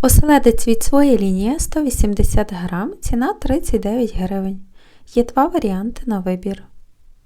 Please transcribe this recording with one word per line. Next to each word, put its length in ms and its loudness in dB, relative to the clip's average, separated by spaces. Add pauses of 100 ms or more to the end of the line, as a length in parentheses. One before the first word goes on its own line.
Оселедець 640 4
від 160 2
своєї 340 4
лінії 420 -2
сто 240 -4
вісімдесят 680 0
грам, 480 -6
ціна 320 -2
тридцять 480 -2
дев'ять 340 -4
гривень. 500 -6 (500)
Є 80 2
два 240 0
варіанти 580 -4
на 140 -4
вибір. 440 -6 (640)